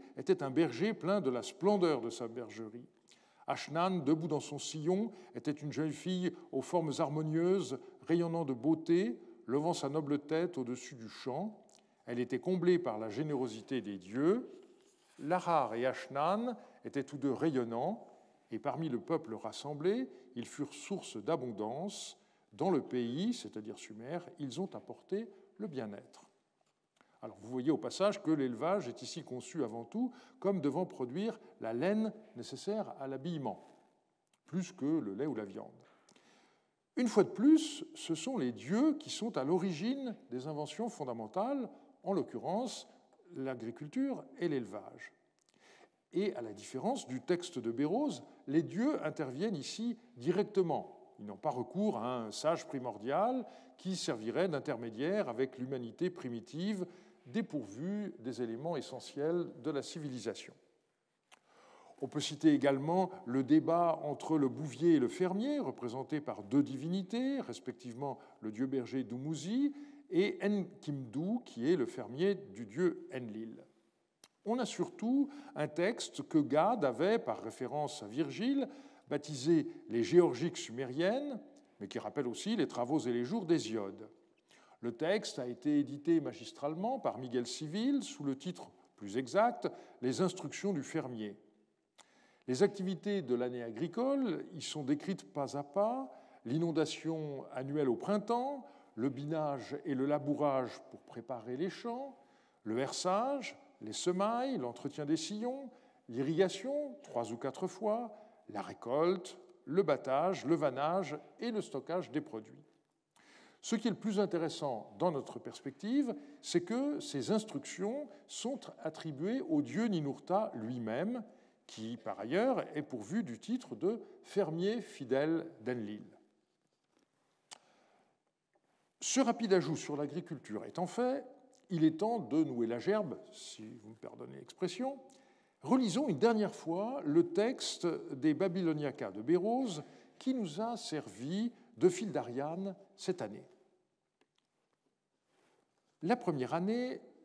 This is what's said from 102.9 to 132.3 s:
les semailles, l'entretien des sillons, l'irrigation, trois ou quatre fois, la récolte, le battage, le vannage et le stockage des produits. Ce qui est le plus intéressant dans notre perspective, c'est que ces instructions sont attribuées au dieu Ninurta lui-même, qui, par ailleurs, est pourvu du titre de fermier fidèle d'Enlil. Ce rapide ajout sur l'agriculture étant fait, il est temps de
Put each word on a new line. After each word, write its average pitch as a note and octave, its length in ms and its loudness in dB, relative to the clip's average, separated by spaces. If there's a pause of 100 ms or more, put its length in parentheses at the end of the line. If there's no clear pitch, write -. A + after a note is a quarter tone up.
les G#2+ 120 -8
semailles, A3+ 640 2
l'entretien C3 480 -4
des D#3 120 4
sillons, A#3+ 520 -4 (400)
l'irrigation, F3+ 920 0
trois A#2 300 -4
ou A#2 60 -6
quatre C#3 300 -4
fois, G#3+ 460 -2 (360)
la G#2 120 -6
récolte, E3+ 760 0 (280)
le E3 160 2
battage, D3 640 2
le D#3 100 4
vannage D3+ 600 0 (220)
et A#3 100 -2
le G#3+ 120 0
stockage D3 500 -4
des D3 100 0
produits. A2+ 440 -10 (960)
Ce - 160 -2
qui - 100 0
est G#3 40 4
le E3+ 60 0
plus G#3 220 0
intéressant D#3 800 0
dans E3+ 120 4
notre B2+ 280 -4
perspective, A3+ 760 -2 (280)
c'est - 200 2
que C4+ 380 0
ces C3+ 320 -2
instructions G#3+ 800 -2 (180)
sont B3 320 -6 (240)
attribuées D#3+ 560 -2
au D3 220 2
dieu F3+ 240 2
Ninurta F3+ 680 2
lui-même, B2 680 -2 (420)
qui, A3 300 -8
par G2 240 -8
ailleurs, F3+ 460 2 (100)
est D#3 60 -2
pourvu C3+ 420 -4
du A#2+ 160 -6
titre A3+ 380 -6
de F#3+ 240 0 (200)
fermier F#3+ 600 0
fidèle D3 640 0 (140)
d'Enlil. G#2+ 420 -4 (3000)
Ce - 220 2
rapide A3+ 320 4
ajout D#3 240 6
sur C#3+ 180 -4
l'agriculture C#3 720 -4
étant E3+ 220 -4
fait, B3+ 360 0 (460)
il D#3+ 160 4
est D#3 140 6
temps A3 200 2
de D3+ 240 2